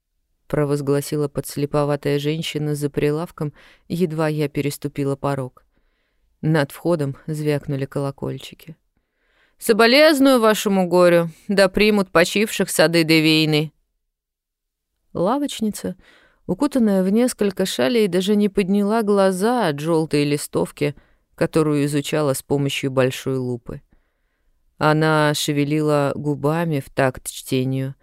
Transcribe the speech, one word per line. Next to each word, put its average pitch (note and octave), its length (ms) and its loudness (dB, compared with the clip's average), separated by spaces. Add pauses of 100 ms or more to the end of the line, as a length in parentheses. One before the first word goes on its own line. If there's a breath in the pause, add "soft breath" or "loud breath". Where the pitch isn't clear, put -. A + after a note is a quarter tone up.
(520)
провозгласила C#3+ 760 -2
подслеповатая C#3+ 920 -2
женщина D3+ 560 -4
за C#3+ 160 -4
прилавком, D3 640 -4 (340 soft breath)
едва D#3+ 400 -2
я D3+ 220 -2
переступила C#3+ 680 -6
порог. C#3 480 -6 (760)
Над D#3 300 0
входом D3 440 -2 (100)
звякнули D3 600 -4
колокольчики. C#3 920 -10 (800)
"Соболезную C4 840 4
вашему G3+ 480 2
горю, E3+ 420 4 (180 soft breath)
да G3 220 4
примут G3+ 400 2
почивших G3 580 0
сады E3 360 2
Девейны". D#3 680 2 (1400)
Лавочница, G#3 840 -4 (500 soft breath)
укутанная G#3+ 560 0
в F#3 60 0
несколько G#3 560 0
шалей, A#3+ 440 0
даже F#3 280 0
не G#3 140 2
подняла G3+ 520 0
глаза G3+ 680 2
от C#3+ 120 -4
жёлтой D#3 440 0
листовки, D3 720 -4 (400 soft breath)
которую D3+ 520 0
изучала D3 480 -2
с - 80 -10
помощью C#3 480 -2
большой C3 480 -2
лупы. B2 420 -8 (1040)
Она D3+ 500 2
шевелила D3 840 -2
губами D3 640 -4
в - 100 -12
такт - 400 -2
чтению, C3+ 720 -4